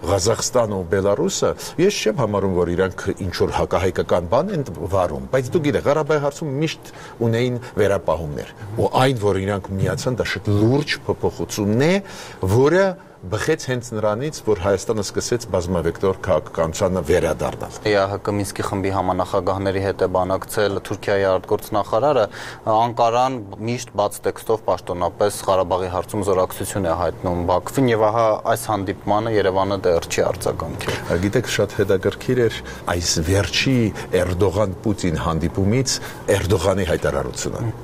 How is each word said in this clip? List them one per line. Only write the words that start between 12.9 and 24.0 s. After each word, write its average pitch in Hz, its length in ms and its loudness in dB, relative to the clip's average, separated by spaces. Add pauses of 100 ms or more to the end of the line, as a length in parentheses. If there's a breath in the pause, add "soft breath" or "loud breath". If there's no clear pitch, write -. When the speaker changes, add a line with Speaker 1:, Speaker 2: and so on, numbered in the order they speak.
Speaker 1:
բխեց 107 480 -2
հենց 123 200 -4 (100)
նրանից, 107 400 -2 (100)
որ 104 160 4
Հայաստանը 98 400 0
սկսեց - 480 -2
բազմավեկտոր 90 720 0
քաղաքականությանը 85 840 0
վերադառնալ։ 78 640 0 (100)
Speaker 2:
Է 107 160 2
Ա 98 80 4
Հ 101 160 -4
Կ 107 140 -2
Մինսկի 95 320 -4
խմբի 95 260 0
համանախագահների 95 880 0
հետ 95 160 -2
է 92 160 4
բանակցել 95 720 0
Թուրքիայի 101 400 0
արտգործնախարարը, 107 960 2 (560 loud breath)
Անկարան 120 560 2 (320)
միշտ 117 320 -6
բաց 101 200 0 (100)